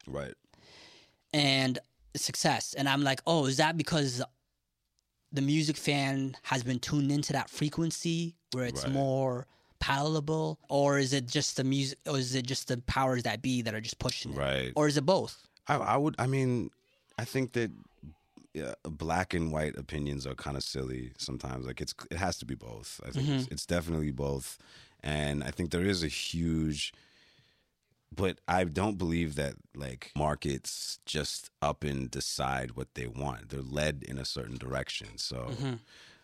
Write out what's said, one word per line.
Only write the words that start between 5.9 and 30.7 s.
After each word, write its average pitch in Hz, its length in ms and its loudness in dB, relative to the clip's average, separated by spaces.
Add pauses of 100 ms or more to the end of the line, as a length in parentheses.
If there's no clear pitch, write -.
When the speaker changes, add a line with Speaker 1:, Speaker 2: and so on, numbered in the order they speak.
Speaker 2:
has 135 200 0
been 123 160 0
tuned 143 340 2
into 147 200 0
that 135 180 0
frequency 165 840 0 (160)
where 127 120 0
it's 135 200 -2
Speaker 1:
Right. 131 80 0
Speaker 2:
more 131 540 2 (320)
palatable? 156 800 0 (100)
Or 143 300 6
is 135 140 4
it 135 140 2
just 139 320 0
the 131 60 2
music, 135 420 2
or 151 120 0
is 127 160 0
it 131 120 0
just 131 220 -2
the 127 100 0
powers 131 460 2
that 110 180 -2
be 127 200 2
that 110 120 -2
are 110 60 -2
just 110 180 -6
pushing - 340 -2
it? 69 60 -4
Speaker 1:
Right. 67 360 2
Speaker 2:
Or 151 140 6
is 143 80 2
it 143 100 2
both?" - 400 2 (220)
Speaker 1:
I, 143 80 2
I 107 200 4
would, 143 220 2
I 120 80 2
mean, 127 440 2 (480)
I 110 60 -4
think 131 280 -2
that, 117 180 0 (840)
yeah, 71 200 -4 (100)
black 80 500 0
and 82 180 2
white 76 240 0
opinions 71 500 -4
are 65 80 -6
kinda 69 260 -6
silly 64 580 -6
sometimes. 64 480 -6
Like, 64 140 -8
it's, - 140 -6 (160)
it 82 60 -4
has 90 220 0
to 60 80 -12
be 60 80 -6
both. 57 520 -12
I - 40 -8
think 135 180 0
it's, 131 160 2
Speaker 2:
Mm-hmm. 131 100 -8
Speaker 1:
it's - 120 -6
definitely 80 460 0
both. 69 460 -4 (420)
And 73 440 0
I 62 60 -4
think 85 220 -2
there 87 120 2
is 95 200 2
a 78 40 0
huge, 80 840 0 (1200)
but 92 240 0 (100)
I 90 160 4
don't 92 320 0
believe 85 380 2
that, 69 200 -2 (200)
like, 65 420 -10
markets 73 880 -2